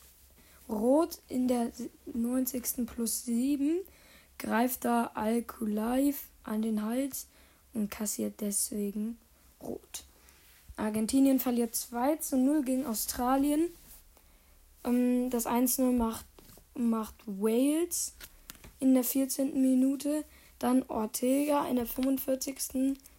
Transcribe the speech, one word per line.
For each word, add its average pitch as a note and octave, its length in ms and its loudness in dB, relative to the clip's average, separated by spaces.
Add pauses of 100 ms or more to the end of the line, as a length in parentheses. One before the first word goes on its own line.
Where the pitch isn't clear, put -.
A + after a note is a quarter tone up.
(680)
Rot B3+ 600 2
in B3+ 200 0
der A#3+ 240 0 (320)
neunzigsten B3 800 -2
plus - 380 -4
sieben. C#4 540 0 (600)
Greift A#3 460 0
da A#3 300 0
Al-Kulaif A#3 1120 -2 (160)
an G#3+ 180 -2
den G#3+ 220 0
Hals C4 420 -4 (480)
und G#3 160 -2
kassiert G#3 500 -6
deswegen G#3 800 -4 (420)
Rot. - 440 -12 (720)
Argentinien A3 640 4
verliert A#3+ 340 0
zwei C4 420 0
zu C#4+ 200 -4
null C#4 280 4
gegen C4 220 0
Australien. C#4 840 0 (1120)
Ähm, B3 460 2
das A#3 160 -2
eins B3 300 2
zu C4 60 2
null B3+ 140 4
macht, A3+ 300 -2 (480)
macht A3+ 420 -2 (100)
Wales B3 880 0 (640)
in C4 160 4
der B3 100 4
vierzehnten C4+ 580 0
Minute. C4+ 640 2 (340)
Dann B3+ 240 2
Ortega C#4 840 0
in B3+ 100 -2
der A#3+ 100 -2
fünfundvierzigsten C4+ 1120 -2 (200)